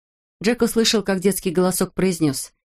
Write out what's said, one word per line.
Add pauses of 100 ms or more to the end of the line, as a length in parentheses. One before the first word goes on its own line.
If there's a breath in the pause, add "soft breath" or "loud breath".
(420)
Джек
услышал,
как
детский
голосок
произнёс: (160)